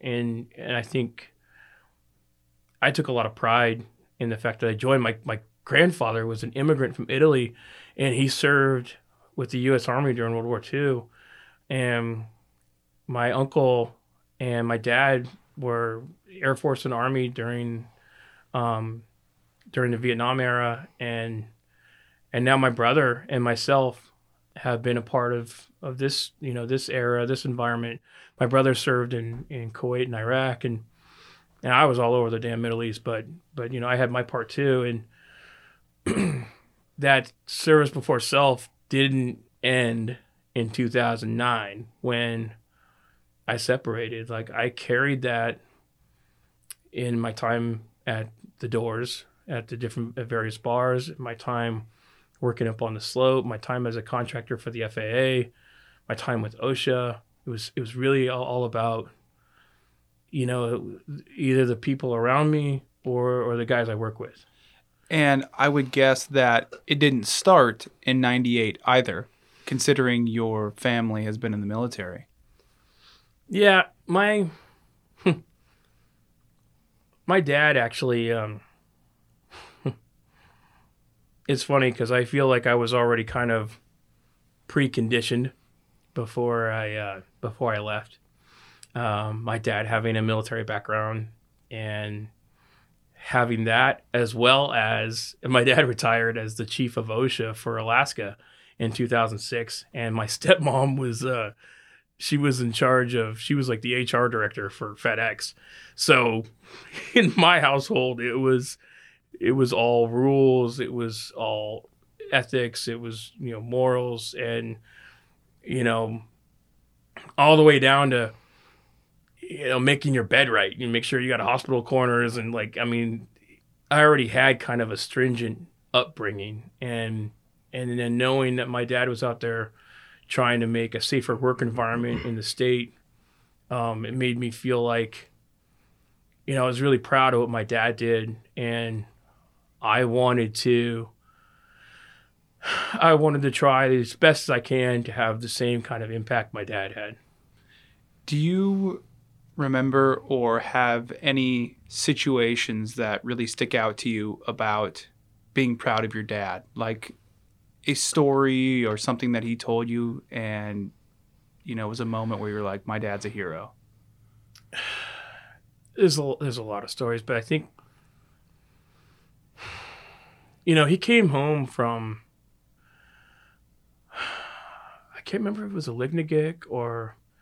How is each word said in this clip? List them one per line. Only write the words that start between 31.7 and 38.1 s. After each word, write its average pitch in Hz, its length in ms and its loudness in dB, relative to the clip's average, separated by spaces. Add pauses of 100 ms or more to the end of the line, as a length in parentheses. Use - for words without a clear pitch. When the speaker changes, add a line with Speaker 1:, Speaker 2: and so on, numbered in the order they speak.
Speaker 1:
I 139 140 8
was 127 120 4
all 120 160 4
over 120 160 2
the 113 80 -2
damn 117 220 -4
Middle 117 220 -2
East, 113 200 -6
but, 110 240 -6 (280)
but, 120 180 -8
you 127 80 -6
know, 120 80 -4
I 123 80 2
had 123 160 2
my 123 100 0
part 120 260 -6
too. 127 540 0 (1040)
And 156 400 -2 (260)
<clears throat> - 260 -20
that 135 340 2 (140)
service 151 440 4
before 131 300 0